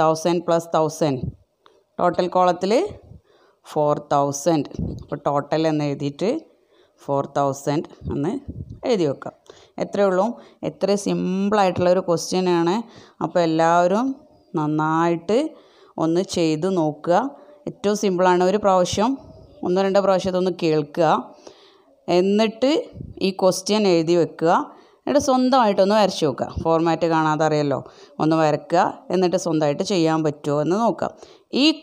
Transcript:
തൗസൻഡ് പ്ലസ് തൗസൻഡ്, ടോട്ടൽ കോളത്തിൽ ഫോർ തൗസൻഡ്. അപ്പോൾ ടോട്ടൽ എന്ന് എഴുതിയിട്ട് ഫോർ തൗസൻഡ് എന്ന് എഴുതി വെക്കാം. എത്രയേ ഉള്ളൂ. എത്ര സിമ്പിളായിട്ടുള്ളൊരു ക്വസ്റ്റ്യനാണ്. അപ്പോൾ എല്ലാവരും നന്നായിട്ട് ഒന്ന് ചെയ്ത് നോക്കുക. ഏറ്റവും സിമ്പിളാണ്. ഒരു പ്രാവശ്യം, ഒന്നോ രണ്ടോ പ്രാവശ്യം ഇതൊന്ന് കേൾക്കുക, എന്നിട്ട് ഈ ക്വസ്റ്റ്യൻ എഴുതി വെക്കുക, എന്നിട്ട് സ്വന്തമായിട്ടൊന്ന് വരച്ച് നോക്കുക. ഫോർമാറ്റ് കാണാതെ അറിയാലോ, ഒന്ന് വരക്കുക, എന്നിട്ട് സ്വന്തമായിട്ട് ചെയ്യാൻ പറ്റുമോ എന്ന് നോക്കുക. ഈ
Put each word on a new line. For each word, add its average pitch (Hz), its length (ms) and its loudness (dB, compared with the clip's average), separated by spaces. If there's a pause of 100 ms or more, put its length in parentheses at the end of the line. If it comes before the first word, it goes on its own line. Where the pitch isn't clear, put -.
തൗസൻഡ് 160 460 0
പ്ലസ് 165 280 0
തൗസൻഡ്, 151 460 -2 (760)
ടോട്ടൽ 180 360 0
കോളത്തിൽ 180 380 2 (1000)
ഫോർ 147 240 0 (180)
തൗസൻഡ്. 143 560 0 (340)
അപ്പോൾ 147 240 -10
ടോട്ടൽ 147 340 -2 (100)
എന്ന് 151 180 -2
എഴുതിയിട്ട് 143 400 -4 (760)
ഫോർ 139 200 -2 (140)
തൗസൻഡ് 143 500 -2 (260)
എന്ന് 151 200 -4 (540)
എഴുതി 202 220 0
വെക്കാം. - 260 -8 (480)
എത്രയേ 202 260 0
ഉള്ളൂ. 185 160 2 (440)
എത്ര 185 200 -4 (160)
സിമ്പിളായിട്ടുള്ളൊരു 185 1040 0
ക്വസ്റ്റ്യനാണ്. 175 680 0 (480)
അപ്പോൾ 165 240 -2
എല്ലാവരും 175 580 2 (540)
നന്നായിട്ട് 160 800 0 (640)
ഒന്ന് 165 180 2 (140)
ചെയ്ത് 160 320 0 (120)
നോക്കുക. 156 380 0 (520)
ഏറ്റവും 202 340 -2
സിമ്പിളാണ്. 180 480 2
ഒരു 202 140 0
പ്രാവശ്യം, 190 460 2 (540)
ഒന്നോ 180 200 0
രണ്ടോ 196 200 2
പ്രാവശ്യം 190 280 0
ഇതൊന്ന് 185 280 0
കേൾക്കുക, 156 460 0 (1120)
എന്നിട്ട് 214 520 0 (560)
ഈ - 20 0 (120)
ക്വസ്റ്റ്യൻ 196 420 0 (100)
എഴുതി 165 280 2
വെക്കുക, 160 300 0 (520)
എന്നിട്ട് 285 260 2
സ്വന്തമായിട്ടൊന്ന് 233 720 2
വരച്ച് 190 260 0
നോക്കുക. - 200 -4 (160)
ഫോർമാറ്റ് 165 500 2
കാണാതെ 156 340 2
അറിയാലോ, 147 320 0 (440)
ഒന്ന് 160 200 4
വരക്കുക, 156 420 2 (300)
എന്നിട്ട് 180 300 2
സ്വന്തമായിട്ട് 156 380 0 (100)
ചെയ്യാൻ 160 340 2
പറ്റുമോ 143 360 -4
എന്ന് 170 200 0
നോക്കുക. - 260 -2 (540)
ഈ - 20 4 (180)